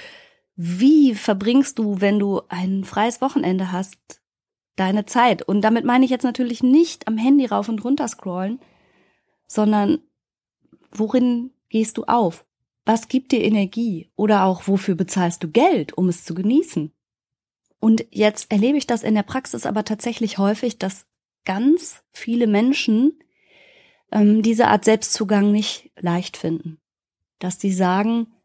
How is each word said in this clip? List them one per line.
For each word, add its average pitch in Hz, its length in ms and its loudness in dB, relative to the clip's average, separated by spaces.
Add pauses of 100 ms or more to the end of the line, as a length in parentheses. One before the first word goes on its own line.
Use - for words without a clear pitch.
(560)
Wie 240 580 4
verbringst 220 640 0
du, 202 220 -4
wenn 202 180 2
du 202 300 -2
ein 185 360 -4
freies 226 360 -2
Wochenende 185 520 -2
hast, 190 260 -6 (760)
deine 196 280 -2
Zeit? 233 380 2
Und 202 180 -2
damit 220 240 0
meine 254 220 4
ich 247 40 -8
jetzt 247 140 -2
natürlich 240 380 -4
nicht 302 440 2
am 220 120 -4
Handy 269 260 4
rauf 208 240 -2
und 220 160 -6
runter 240 240 -2
scrollen, 190 500 -6 (880)
sondern 208 520 2 (920)
worin 240 600 -2 (180)
gehst 220 300 -2
du - 60 -8
auf? 208 420 -2 (380)
Was 226 240 0
gibt - 240 -2
dir 233 120 2
Energie? 208 720 -2
Oder 208 280 2
auch, 185 220 -2
wofür 196 280 0
bezahlst 175 500 -2
du 156 60 -8
Geld, 254 420 2
um 180 160 0
es - 160 -4
zu 165 100 -10
genießen? 190 580 -2 (840)
Und 226 320 2
jetzt 208 420 0
erlebe 240 260 2
ich - 80 -4
das 233 160 -2
in 220 120 0
der 208 100 0
Praxis - 420 -8
aber 214 180 -4
tatsächlich 220 540 -6
häufig, 208 400 -2
dass - 280 -8 (380)
ganz 254 580 0 (100)
viele 233 340 -2
Menschen, 233 720 2 (920)
ähm, 214 300 4
diese 226 260 2
Art - 160 2
Selbstzugang 208 640 2
nicht - 480 -2
leicht 175 380 -4
finden. 165 420 -6 (600)
Dass 180 180 -4
die 196 140 -2
sagen, 202 560 0 (160)